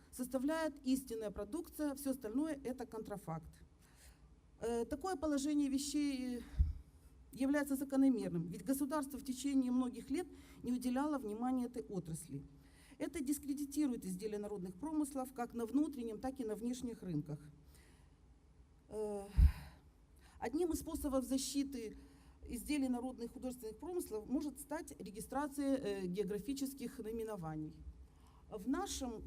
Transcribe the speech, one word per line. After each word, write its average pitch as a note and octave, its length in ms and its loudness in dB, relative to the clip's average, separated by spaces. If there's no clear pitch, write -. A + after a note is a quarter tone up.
составляет C#4+ 640 0
истинная A3+ 480 0
продукция, C#4 640 -4
все C#4 160 0
остальное – C#4 520 0
это B3 220 -4
контрафакт. G3 600 -6
Э, A#3 240 2
такое D4 300 -2
положение C#4+ 540 4
вещей C4+ 760 0
является C#4 440 2
закономерным, B3+ 720 4
ведь - 180 -6
государство C4+ 540 2
в - 40 -10
течение C4 480 4
многих B3 380 2
лет E4+ 180 0
не A#3+ 80 0
уделяло B3+ 480 2
внимания A#3+ 460 0
этой A#3 180 -4
отрасли. D#3+ 580 -6
Это E4 240 -4
дискредитирует C#4 840 0
изделия G#3 340 -2
народных G3+ 340 -4
промыслов C#4 600 -2
как A#3+ 200 -4
на A#3+ 140 0
внутреннем, A#3+ 520 0
так C4+ 200 -4
и A#3+ 60 -4
на G#3+ 100 -2
внешних A#3+ 480 -4
рынках. D3+ 340 -2
Э, G#3 380 -4
одним D#4 320 2
из D4+ 80 0
способов C4+ 460 0
защиты C4 680 0
изделий C4+ 380 0
народных B3 460 -2
художественных A3+ 440 -8
промыслов D#4 500 -4
может D4 320 0
стать - 400 -6
регистрация, C#4 800 0
э, G3 300 -2
географических G#3 920 -2
наименований. G3+ 760 -4
В G#3+ 180 -6
нашем C4+ 600 0